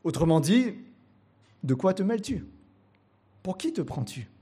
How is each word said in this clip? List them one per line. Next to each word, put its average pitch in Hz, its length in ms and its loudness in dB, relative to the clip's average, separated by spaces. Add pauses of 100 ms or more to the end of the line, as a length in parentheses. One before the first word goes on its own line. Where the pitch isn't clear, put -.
Autrement 165 360 4
dit, 214 340 2 (880)
de 131 100 2
quoi 185 200 2
te 196 80 -2
mêles-tu ? 214 440 -2 (960)
Pour 185 140 -6
qui 320 140 -4
te 202 100 -4
prends-tu ? 123 480 -8 (120)